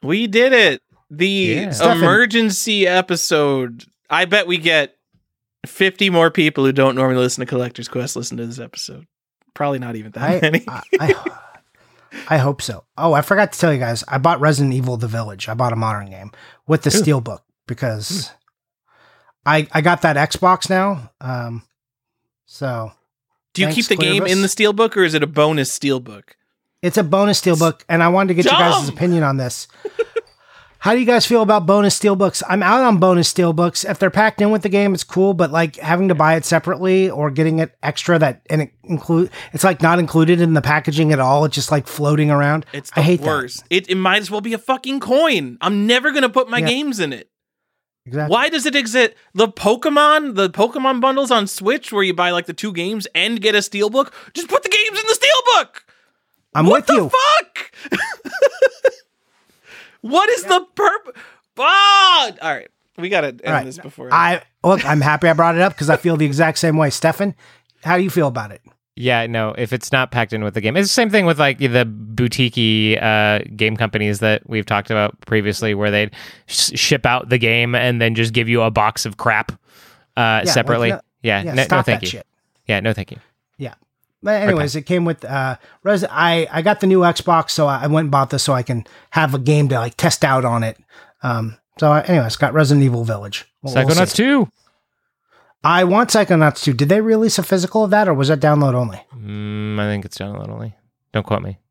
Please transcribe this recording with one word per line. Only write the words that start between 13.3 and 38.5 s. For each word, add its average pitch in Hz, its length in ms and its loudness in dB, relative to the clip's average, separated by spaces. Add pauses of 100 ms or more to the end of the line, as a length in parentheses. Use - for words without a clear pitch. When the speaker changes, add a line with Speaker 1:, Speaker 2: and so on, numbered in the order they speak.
Speaker 3:
to - 80 -14
tell 165 140 2
you 135 60 -2
guys. 117 280 -4
I 135 120 -4
bought 151 200 2
Resident 143 340 2
Evil 123 240 -2
The 117 100 -4
Village. 107 420 -8
I 113 60 -6
bought 120 180 -2
a - 20 -4
modern 107 340 -4
game 95 220 -18 (360)
with 156 160 0
the 147 60 2
Speaker 2:
Ooh. 202 120 2
Speaker 3:
Steelbook 123 400 -2 (260)
because 117 640 -8
Speaker 2:
Hmm. - 40 -20 (1120)
Speaker 3:
I, 151 260 0
I 160 100 0
got 170 220 2
that 156 120 2
Xbox - 540 0
now. 190 420 -2 (100)
Um, 120 420 -10 (800)
so 117 460 -10 (640)
Speaker 1:
Do 180 100 -2
you 156 40 2
Speaker 3:
thanks, 156 200 -2
Speaker 1:
keep 190 100 0
the 185 60 0
game 185 240 0
in 190 140 0
the 196 60 0
Speaker 3:
Clearvis. 208 280 0
Speaker 1:
Steelbook, 226 220 0
or 190 60 4
is 160 120 0
it 151 80 2
a 143 40 -2
bonus 151 500 0
Steelbook? 123 460 -6 (600)
Speaker 3:
It's 180 140 0
a 180 60 2
bonus 190 380 2
Steelbook, 165 480 2
and 165 140 2
I 170 60 4
wanted 190 200 2
to 180 60 0
get 170 100 2
you - 60 4
guys' 170 360 2
Speaker 1:
Dumb! 135 80 -8
Speaker 3:
opinion 170 280 0
on 139 140 0
this. 127 360 -8
<laughs> - 40 -20 (1040)
How 208 120 2
do 247 60 2
you 247 60 0
guys 233 200 4
feel 233 160 4
about 208 240 2
bonus 202 340 4
Steelbooks? 196 480 0
I'm 190 160 0
out 226 200 4
on 220 160 4
bonus 180 340 4
Steelbooks. 170 560 0
If 196 100 -6
they're 190 100 2
packed 208 300 0
in 208 120 2
with 214 100 0
the 202 80 -4
game, 202 240 2
it's 170 100 -6
cool, 190 300 0
but, 165 180 0
like, 160 260 -2
having 175 320 0
to 175 60 2
buy 156 200 4
it 160 100 -4
separately 185 640 0
or 147 220 -4
getting 160 280 0
it 160 240 -4
extra 165 360 -2
that, 143 300 0
and 156 120 0